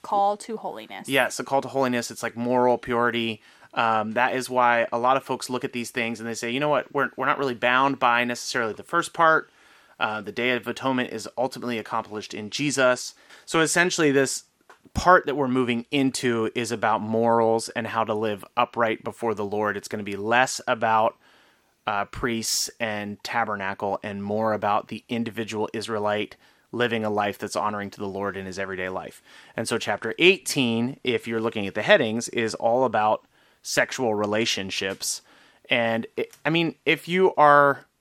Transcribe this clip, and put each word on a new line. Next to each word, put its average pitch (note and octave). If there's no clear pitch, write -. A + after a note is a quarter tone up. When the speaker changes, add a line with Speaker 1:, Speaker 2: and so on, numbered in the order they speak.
Speaker 1:
call G3+
to A3
holiness. G#2+
Speaker 2:
Yes, C3
a C3
call C3+
to C3
holiness. B2
It's, -
like, A2+
moral B2
purity. A#2
Um, A2
that A#2
is B2
why A#2+
a A#2+
lot B2
of C3
folks -
look B2+
at C3+
these A#2+
things A#2
and A2+
they A#2
say, A#2+
"You B2
know D3+
what? C#3
We're, C3+
we're C3
not C#3+
really C3+
bound B2+
by A#2+
necessarily A#2+
the G2+
first -
part." D#3+
Uh, G#2+
the G#2
Day A#2+
of A#2+
Atonement B2+
is G#2+
ultimately A#2+
accomplished G#2+
in G#2+
Jesus. B2+
So E3
essentially E3+
this C3+
part F3+
that C#3+
we're C#3
moving A#2+
into B2
is A#2
about A2+
morals A2+
and A2+
how A2
to A2
live G#2+
upright A2+
before A2+
the G#2
Lord. G#2
It's G2+
gonna G#2+
be G2
less A2+
about, A2+
uh, G2+
priests -
and G#2
tabernacle G2+
and G2+
more G#2+
about G#2
the A2
individual A2
Israelite G#2+
living A2+
a G#2+
life G#2
that's -
honoring G#2
to -
the G2+
Lord G2
in F#2+
his F#2
everyday F#2+
life. F#2
And A2+
so A#2+
chapter A2
eighteen, C3
if A#2+
you're A2+
looking A2
at F#2
the G#2+
headings, A#2
is A2+
all B2
about G#2+
sexual B2
relationships. G#2
And A2+
it, -
I D3
mean, E3
if D#3
you F#3
are C#3+